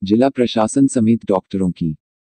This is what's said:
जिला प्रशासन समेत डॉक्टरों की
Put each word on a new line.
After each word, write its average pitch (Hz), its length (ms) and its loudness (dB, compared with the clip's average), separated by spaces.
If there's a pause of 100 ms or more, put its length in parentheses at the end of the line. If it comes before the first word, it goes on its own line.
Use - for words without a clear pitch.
जिला 113 260 2
प्रशासन 117 580 0
समेत 113 400 0
डॉक्टरों 95 440 -2
की 80 240 -4 (300)